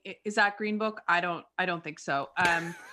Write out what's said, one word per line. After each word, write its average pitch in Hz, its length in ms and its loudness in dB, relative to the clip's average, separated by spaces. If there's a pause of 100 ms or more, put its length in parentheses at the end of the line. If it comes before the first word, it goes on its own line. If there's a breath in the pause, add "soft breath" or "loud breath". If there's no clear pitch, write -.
i-, 196 200 -12
is 202 100 -4
that 208 220 4
Green 214 200 0
Book? 214 300 -4
I 175 140 4
don't, 175 240 -2 (120)
I 185 80 2
don't 175 180 0
think 156 160 -10
so. 139 380 -2
Um, 170 380 2 (180 loud breath)